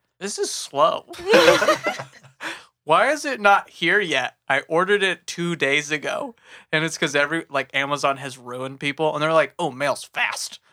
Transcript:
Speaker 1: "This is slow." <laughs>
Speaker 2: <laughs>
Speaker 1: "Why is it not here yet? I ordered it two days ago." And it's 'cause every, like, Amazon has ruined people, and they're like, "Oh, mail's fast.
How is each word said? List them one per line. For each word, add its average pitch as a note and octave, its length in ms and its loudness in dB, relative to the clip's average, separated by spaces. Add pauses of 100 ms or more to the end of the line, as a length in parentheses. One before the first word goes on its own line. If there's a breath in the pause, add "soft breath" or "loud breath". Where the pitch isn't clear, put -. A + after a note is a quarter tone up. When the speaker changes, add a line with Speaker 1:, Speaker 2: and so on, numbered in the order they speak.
(200)
Speaker 1:
"This G3+ 180 -8
is G4+ 140 -2
slow." - 540 0 (120)
<laughs> - 0 -
Speaker 2:
<laughs> - 1700 0
Speaker 1:
"Why F#3+ 280 4
is - 120 -6
it B3+ 160 -4
not G3+ 300 4
here F3+ 300 0
yet? C#3 360 -2 (120)
I C3+ 200 2
ordered F#3 340 2
it F#3 240 -2
two E3+ 300 -4
days C#3+ 340 0
ago." D3 440 -6 (380 loud breath)
And D#3+ 120 0
it's D#3+ 140 -6
'cause D#3+ 160 -2
every, D3 340 0
like, C#3 260 -4
Amazon C#3 440 -2
has C3 200 -12
ruined B2+ 420 -12
people, D3+ 340 -2
and D3 80 -4
they're D#3+ 100 0
like, D3+ 260 2
"Oh, E3 120 -2
mail's C3 340 -4
fast. - 560 -6 (120)